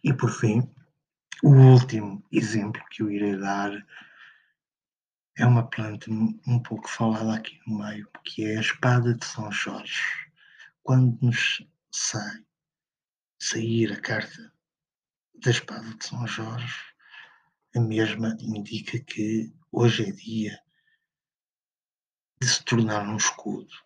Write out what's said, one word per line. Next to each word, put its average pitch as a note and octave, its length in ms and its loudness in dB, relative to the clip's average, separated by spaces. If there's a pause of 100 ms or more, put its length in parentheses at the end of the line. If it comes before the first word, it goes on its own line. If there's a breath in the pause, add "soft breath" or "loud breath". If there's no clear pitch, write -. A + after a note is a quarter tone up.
E C3+ 100 2
por B2 180 0
fim, A#2 380 0 (720)
o D3+ 60 8
último B2 800 10
exemplo G#2+ 580 -2
que - 120 -10
eu G#2+ 100 -2
irei G2+ 260 -2
dar G2+ 340 -4 (1700 loud breath)
é A#2+ 80 2
uma A#2+ 240 4
planta G#2+ 420 -8
um, A2 260 -2 (100)
um A#2+ 140 0
pouco - 280 -10
falada A2 440 -2
aqui - 320 -8
no A2 140 -6
meio, G#2 300 -12 (160)
que - 180 -10
é G#2+ 140 -4
a G#2+ 40 -4
espada A#2+ 520 2
de - 120 -6
São G#2+ 260 -10
Jorge. - 500 -8 (840 loud breath)
Quando B2+ 380 4
nos - 440 0 (260)
sai, - 520 -8 (1000)
sair A2+ 520 0
a - 80 -10
carta - 520 -8 (840)
da - 160 0
espada - 420 -6
de - 120 -14
São A#2+ 220 -8
Jorge, A#2 500 -10 (1000 loud breath)
a B2 40 0
mesma A2 640 0
indica G#2+ 580 -8
que A2 540 -6 (180)
hoje A#2 380 0
é - 20 -10
dia A2 480 -8 (1800)
de B2+ 60 -2
se - 160 -2
tornar G#2+ 440 0
um G#2+ 100 -6
escudo - 560 -6 (120)